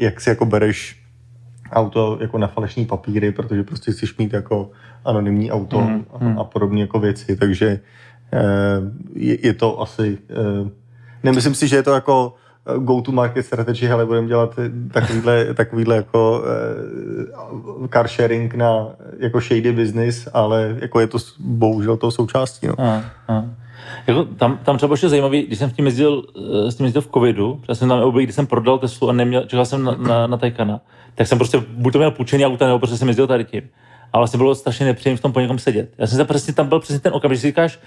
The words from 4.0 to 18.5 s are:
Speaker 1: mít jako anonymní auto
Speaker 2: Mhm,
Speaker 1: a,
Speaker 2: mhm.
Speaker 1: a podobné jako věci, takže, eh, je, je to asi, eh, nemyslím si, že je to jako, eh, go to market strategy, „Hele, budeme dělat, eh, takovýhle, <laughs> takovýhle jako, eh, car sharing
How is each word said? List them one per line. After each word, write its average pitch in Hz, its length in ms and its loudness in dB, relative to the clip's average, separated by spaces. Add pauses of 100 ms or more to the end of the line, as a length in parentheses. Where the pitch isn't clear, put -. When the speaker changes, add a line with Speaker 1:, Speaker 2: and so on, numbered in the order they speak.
Speaker 1:
mít 107 160 -2
jako 101 380 -4 (340)
anonymní 107 480 0
auto 107 280 -2
Speaker 2:
Mhm, 110 320 0
Speaker 1:
a, 123 120 -6
Speaker 2:
mhm. 110 140 0
Speaker 1:
a 107 60 -4
podobné 104 360 0
jako 101 200 -2
věci, 101 360 -2
takže, 101 440 0 (520)
eh, - 60 0 (760)
je, - 320 0
je 110 80 4
to 110 260 0
asi, 107 380 -4 (120)
eh, 101 400 -4 (520)
nemyslím 131 320 2
si, 143 140 0
že 139 80 4
je 135 60 4
to 139 120 4
jako, 131 400 2 (340)
eh, 127 100 -2
go 127 240 2
to 131 100 -4
market 123 340 0
strategy, 117 400 -2
„Hele, 117 200 2
budeme 117 220 0
dělat, 117 300 0
eh, 120 120 -4 (220)
takovýhle, 117 520 2
<laughs> 113 100 -4
takovýhle 113 420 0
jako, 113 500 2
eh, 113 1400 -8
car 117 200 2
sharing 117 460 -2